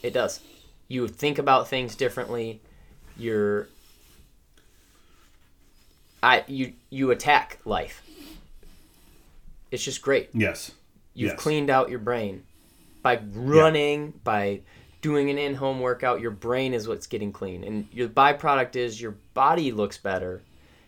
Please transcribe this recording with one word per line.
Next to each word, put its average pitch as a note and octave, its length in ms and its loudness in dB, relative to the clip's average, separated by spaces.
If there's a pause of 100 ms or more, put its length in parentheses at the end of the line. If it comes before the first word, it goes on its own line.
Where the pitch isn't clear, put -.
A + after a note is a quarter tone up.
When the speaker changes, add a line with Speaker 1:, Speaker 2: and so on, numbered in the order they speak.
Speaker 1:
It A#2+ 120 -4
does. A2+ 260 -2 (480)
You B2 200 -4
think D3 300 -2
about C3+ 300 4
things B2+ 260 -4
differently. A#2 680 -4 (560)
You're, G#2 500 0 (2500)
I, B2 240 8
you, C3 280 -6 (160)
you C3+ 200 0
attack C3 540 2
life. F#2+ 380 -6 (1700)
It's C3 140 -6
just - 180 -8
great. C3 300 0
Speaker 2:
Yes. G#2 400 -2 (420)
Speaker 1:
You've A#2+ 180 -4
Speaker 2:
Yes. - 80 -12
Speaker 1:
cleaned D3+ 300 0
out C3 200 4
your B2 80 -6
brain. G#2+ 460 -4 (580)
By B2+ 120 4
Speaker 2:
Yeah. G#2+ 60 -2 (140)
Speaker 1:
running, D3 760 4 (100)
by G2+ 380 0 (400)
doing D3 300 2
an C#3+ 80 -2
in-home C3+ 420 -2
workout, B2 400 0
your A2+ 100 -4
brain B2+ 420 -2
is A2 140 -4
what's - 220 -6
getting G#2 240 -6
clean. F#2 320 -10
And G#2 280 -6
your A#2+ 160 -4
byproduct C#3 680 2
is A#2 240 -4
your G#2+ 160 -10 (180)
body C#3+ 380 2
looks G#2 260 -2
better F#2 440 -6 (460)